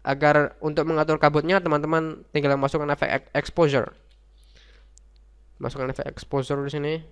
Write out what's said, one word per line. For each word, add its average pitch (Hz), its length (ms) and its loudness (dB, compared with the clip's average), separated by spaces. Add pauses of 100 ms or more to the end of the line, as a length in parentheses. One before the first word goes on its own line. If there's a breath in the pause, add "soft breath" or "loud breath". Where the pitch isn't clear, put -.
agar 147 560 2
untuk 151 240 -2
mengatur 156 320 2
kabutnya, 151 480 2
teman-teman 156 720 -2
tinggal 143 240 2
masukkan 147 320 0
efek - 160 0
ex-, - 240 -4
exposure. 143 640 0 (1600 soft breath)
Masukkan 131 320 -8
efek - 160 -8
exposure 139 560 -6
di 139 80 -6
sini, 147 260 -6 (180)